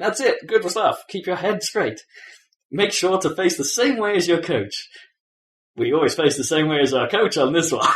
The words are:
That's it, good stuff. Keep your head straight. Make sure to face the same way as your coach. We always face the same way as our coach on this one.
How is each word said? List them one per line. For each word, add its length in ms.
That's 180
it, 280
good 200
stuff. 420
Keep 180
your 80
head 260
straight. 400
Make 200
sure 280
to 160
face 200
the 80
same 340
way 180
as 120
your 140
coach. 480
We 180
always 220
face 220
the 60
same 260
way 120
as 100
our 160
coach 300
on 160
this 180
one. 240